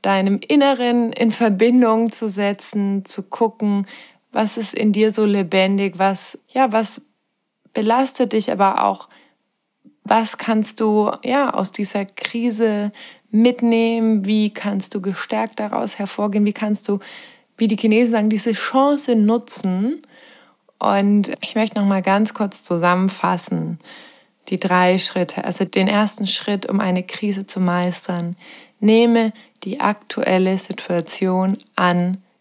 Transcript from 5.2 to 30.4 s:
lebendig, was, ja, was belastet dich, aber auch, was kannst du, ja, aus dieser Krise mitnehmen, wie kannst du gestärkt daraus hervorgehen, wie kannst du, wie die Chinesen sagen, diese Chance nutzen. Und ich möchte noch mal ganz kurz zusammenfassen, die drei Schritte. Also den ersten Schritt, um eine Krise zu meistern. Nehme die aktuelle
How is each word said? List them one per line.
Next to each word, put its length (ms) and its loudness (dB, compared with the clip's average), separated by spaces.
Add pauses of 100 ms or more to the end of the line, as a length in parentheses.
lebendig, 720 0
was, 400 -2 (120)
ja, 220 2
was 300 -2 (720)
belastet 600 0
dich, 180 0
aber 320 2
auch, 260 -2 (920)
was 340 0
kannst 420 -2
du, 320 2 (120)
ja, 320 0
aus 160 -2
dieser 340 -6
Krise 840 -2 (400)
mitnehmen, 960 2
wie 260 2
kannst 400 -6
du 80 -6
gestärkt 580 -4
daraus 380 -6
hervorgehen, 480 0
wie 80 2
kannst 340 -4
du, 120 0 (580)
wie 100 2
die 80 0
Chinesen 380 4
sagen, 160 2
diese 240 0
Chance 640 2
nutzen. 840 0 (800)
Und 640 2
ich 140 -8
möchte 220 -2
noch 80 0
mal 160 2
ganz 320 0
kurz 300 -6
zusammenfassen, 1160 -2 (680)
die 100 -4
drei 400 2
Schritte. 460 -4
Also 220 -4
den 240 0
ersten 360 0
Schritt, 420 -4
um 120 0
eine 240 0
Krise 440 -6
zu 120 -6
meistern. 800 -2 (420)
Nehme 540 4 (320)
die 160 -6
aktuelle 760 0